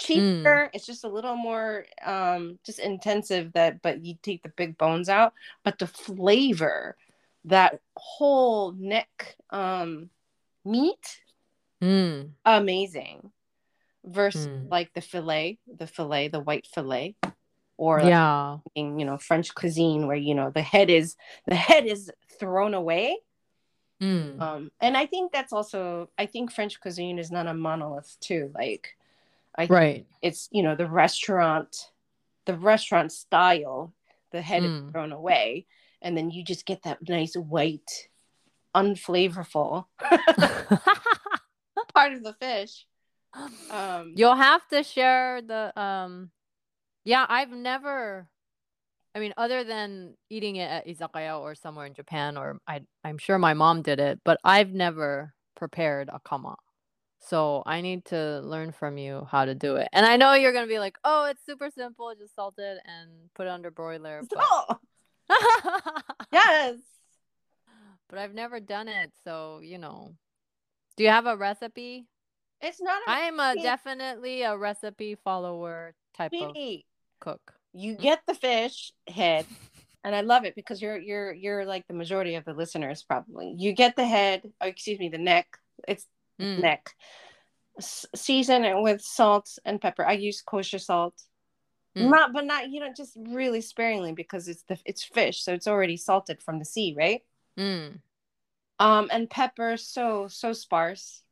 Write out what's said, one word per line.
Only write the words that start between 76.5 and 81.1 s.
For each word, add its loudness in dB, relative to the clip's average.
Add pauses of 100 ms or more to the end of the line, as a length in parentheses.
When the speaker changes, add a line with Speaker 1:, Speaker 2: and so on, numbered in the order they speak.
Speaker 1:
Sweetie, -12 (340)
Speaker 2:
cook. -14 (180)
Speaker 1:
you -10
Speaker 2:
Mm. -20
Speaker 1:
get 2
the -4
fish -2 (140)
head, 0 (600)
and -2
I -2
love 4
it -8
because -14
you're, -8
you're, -8